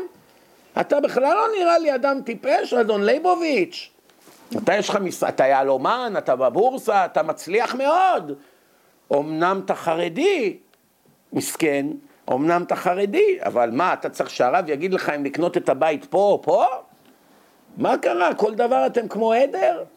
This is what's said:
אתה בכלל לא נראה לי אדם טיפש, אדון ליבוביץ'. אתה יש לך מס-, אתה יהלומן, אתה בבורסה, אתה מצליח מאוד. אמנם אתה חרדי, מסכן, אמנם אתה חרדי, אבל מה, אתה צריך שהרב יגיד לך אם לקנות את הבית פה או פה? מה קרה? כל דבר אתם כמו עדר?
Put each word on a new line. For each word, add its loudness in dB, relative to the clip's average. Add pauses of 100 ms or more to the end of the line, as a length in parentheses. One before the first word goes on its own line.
(800)
אתה 0
בכלל 0
לא 2 (140)
נראה 4
לי 0
אדם -2
טיפש, -2
אדון 2
ליבוביץ'. 0 (720)
אתה 2
יש 0
לך 0
מס-, -4
אתה 2
יהלומן, 0
אתה 0
בבורסה, 2
אתה 0
מצליח -2
מאוד. 2 (800)
אמנם 0
אתה -2
חרדי, -2 (760)
מסכן, -2 (440)
אמנם 2
אתה -2
חרדי, 0
אבל 0
מה, 0
אתה -6
צריך -6
שהרב 0
יגיד -4
לך -2
אם -2
לקנות -2
את -2
הבית 0
פה -2
או 4
פה? 2 (1120)
מה 2
קרה? 0
כל -2
דבר 2
אתם -2
כמו 0
עדר? 2 (140)